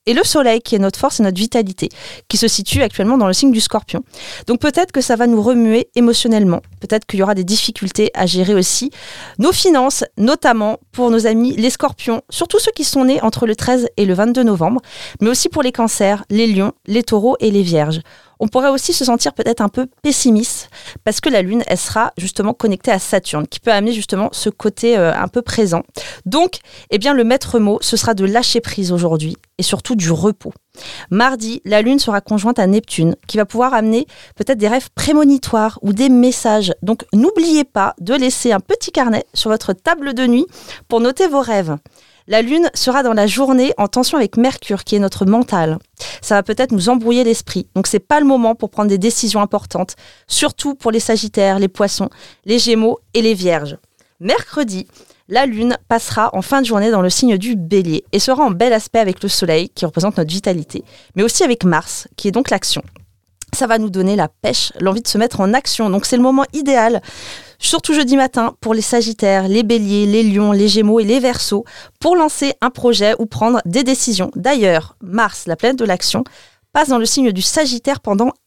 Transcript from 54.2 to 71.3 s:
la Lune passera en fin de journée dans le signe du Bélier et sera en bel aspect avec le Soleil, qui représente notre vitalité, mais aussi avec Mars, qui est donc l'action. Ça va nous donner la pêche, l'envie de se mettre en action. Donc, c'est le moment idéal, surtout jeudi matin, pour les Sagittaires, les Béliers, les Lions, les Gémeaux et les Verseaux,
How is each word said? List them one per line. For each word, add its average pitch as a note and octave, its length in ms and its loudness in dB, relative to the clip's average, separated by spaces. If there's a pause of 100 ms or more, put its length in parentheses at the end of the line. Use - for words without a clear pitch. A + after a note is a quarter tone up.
la A#3+ 160 2
Lune A#3 320 -2 (100)
passera - 460 0
en F#3+ 80 -4
fin C4+ 200 0
de C4 40 0
journée A3 260 0
dans G#3 100 2
le F3+ 80 2
signe A3 280 2
du A3+ 180 -4
Bélier E3+ 560 -2
et G3+ 80 0
sera C4 240 0
en A#3+ 80 2
bel A3+ 220 2
aspect A3 260 0
avec G3 240 -2
le G3+ 60 -2
Soleil, E3 400 0
qui - 160 -6
représente F3 320 -2
notre D#3 140 0
vitalité, F3+ 520 -6 (320)
mais F#3+ 80 0
aussi A#3 200 0
avec A#3+ 200 0
Mars, E3+ 440 -2 (100)
qui - 100 -6
est G3 40 0
donc A#3 180 -2
l'action. - 320 -4 (720)
Ça A#3+ 120 -2
va A3+ 100 2
nous G#3+ 120 -2
donner F#3+ 280 0
la D#3+ 100 0
pêche, - 540 -4
l'envie F#3+ 200 0
de - 60 -10
se - 100 -2
mettre A#3 220 0
en G3 140 2
action. A#3+ 360 -2
Donc, G3 160 -2
c'est B3+ 120 0
le A#3+ 60 4
moment C4+ 200 2 (100)
idéal, B3 480 0 (580)
surtout - 340 -2
jeudi C#4 240 2
matin, C4 440 0
pour A3 120 2
les A3 80 0
Sagittaires, G#3+ 640 0
les G#3+ 160 2
Béliers, G#3 420 2
les G#3+ 180 4
Lions, G#3 280 4
les G3+ 160 4
Gémeaux G#3+ 320 4
et A3 60 2
les A#3 140 2
Verseaux, A#3+ 440 -2 (360)